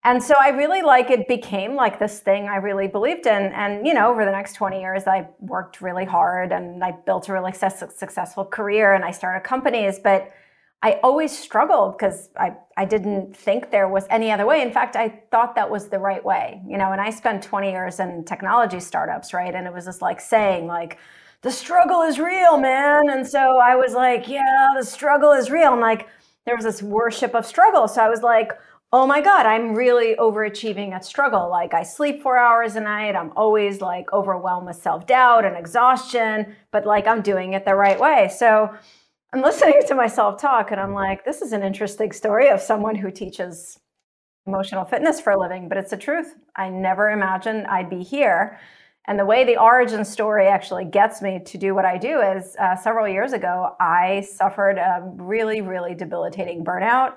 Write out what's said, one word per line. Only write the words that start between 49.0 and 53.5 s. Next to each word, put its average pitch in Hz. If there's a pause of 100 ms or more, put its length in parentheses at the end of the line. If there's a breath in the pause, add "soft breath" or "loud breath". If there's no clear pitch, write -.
And 202
the 196
way 233
the 240
origin 226
story 208
actually 190
gets 202
me 190
to -
do 190
what 190
I 180
do 262
is, 190
uh, 185
several 220
years 202
ago, 180